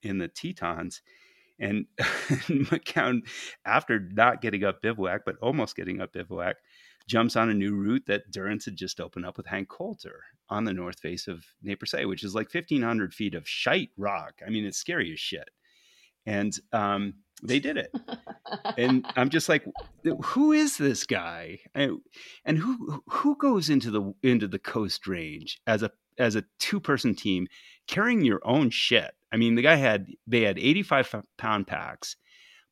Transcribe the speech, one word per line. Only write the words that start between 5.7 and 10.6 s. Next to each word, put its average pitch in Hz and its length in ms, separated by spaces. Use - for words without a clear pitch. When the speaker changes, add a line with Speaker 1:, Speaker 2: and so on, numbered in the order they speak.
Speaker 1:
getting 92 240
up 92 100
Bivouac, 90 460
jumps 117 300
on 113 120
a 107 40
new 101 200
route 104 340
that 101 220
Durrance 101 360
had 104 100
just 90 240
opened 87 260
up 90 120
with 98 80
Hank 98 240
Coulter - 540
on 107 160